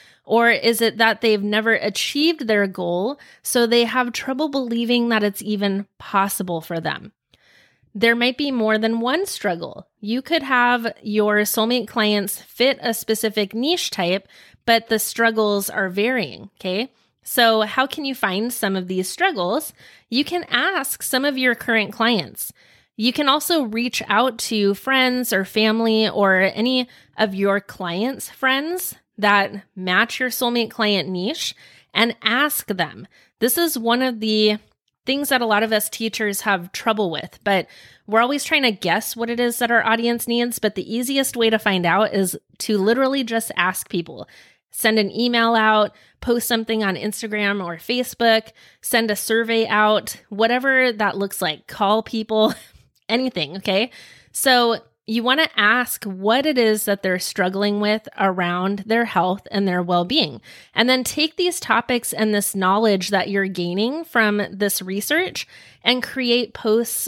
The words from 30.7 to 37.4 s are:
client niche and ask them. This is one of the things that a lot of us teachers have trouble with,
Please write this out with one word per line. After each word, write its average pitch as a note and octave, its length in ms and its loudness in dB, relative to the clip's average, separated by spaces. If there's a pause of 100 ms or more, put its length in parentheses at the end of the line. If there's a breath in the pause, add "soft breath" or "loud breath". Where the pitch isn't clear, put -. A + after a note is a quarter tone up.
client G#3 380 0
niche F#3 460 -4 (380 loud breath)
and A#3 300 0
ask C4+ 440 0
them. D#3+ 400 -6 (320 soft breath)
This B3 180 0
is E4+ 220 0
one A#3 240 0
of B3 160 -2
the G#3+ 400 2 (480)
things C#4 220 0
that B3+ 140 2
a A#3 40 0
lot G#3+ 160 4
of A3 100 0
us G#3 160 0
teachers G#3 540 -4
have F#3 300 -2
trouble G#3 380 0
with, - 340 -10